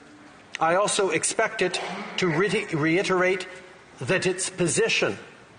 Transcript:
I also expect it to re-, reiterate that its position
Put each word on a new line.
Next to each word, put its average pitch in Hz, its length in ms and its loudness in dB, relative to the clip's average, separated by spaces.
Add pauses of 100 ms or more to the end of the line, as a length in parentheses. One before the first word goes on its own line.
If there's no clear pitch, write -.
(600)
I 165 160 4
also 196 340 2
expect 165 520 0
it 180 180 0 (380)
to 185 100 0
re-, 185 460 0
reiterate 180 720 2 (540)
that 156 260 0
its 185 240 -2
position 175 720 0 (400)